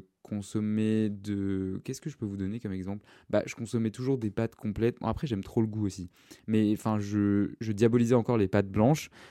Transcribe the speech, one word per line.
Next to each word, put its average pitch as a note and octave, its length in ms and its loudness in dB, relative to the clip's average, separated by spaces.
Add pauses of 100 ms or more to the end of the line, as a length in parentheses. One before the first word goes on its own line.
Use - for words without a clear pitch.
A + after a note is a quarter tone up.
(220)
consommais G#2+ 880 -2
de... G2 720 -4
Qu'est-ce C3 160 -8
que - 100 -10
je C#3+ 60 -12
peux - 100 -8
vous G2 120 -6
donner G2 240 -4
comme G#2 100 -6
exemple ? F#2+ 340 -8 (240)
Bah, G#2 160 2
je - 80 -10
consommais A2+ 380 -2
toujours C3 260 -2
des A2+ 140 -4
pâtes A2+ 240 -2
complètes. G#2+ 460 0
Bon, - 60 -2
après, A2 200 -2
j'aime G2+ 160 -2
trop - 160 -2
le A2+ 80 4
goût G#2+ 180 -4
aussi, F#2 240 -6 (380)
mais G#2+ 240 4
enfin, G#2+ 300 0
je, G2+ 580 2
je A2 140 -4
diabolisais A#2 420 4
encore A#2+ 220 2
les G2+ 100 4
pâtes G2 240 2
blanches. A2+ 380 4 (220)